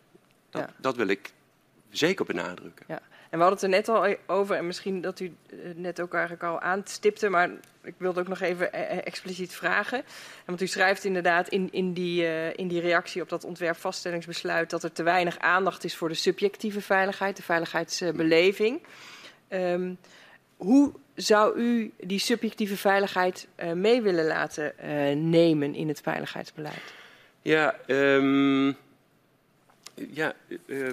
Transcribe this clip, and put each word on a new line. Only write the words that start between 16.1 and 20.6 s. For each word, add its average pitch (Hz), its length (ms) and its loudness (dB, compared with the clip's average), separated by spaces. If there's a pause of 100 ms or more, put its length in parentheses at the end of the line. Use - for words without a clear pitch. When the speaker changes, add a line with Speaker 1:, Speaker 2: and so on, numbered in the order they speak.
Speaker 2:
subjectieve 202 680 0
veiligheid, 196 560 0
de 185 60 -16
veiligheidsbeleving. 170 1400 2 (680)
Ehm, 180 440 -2 (640)
hoe 254 360 6 (220)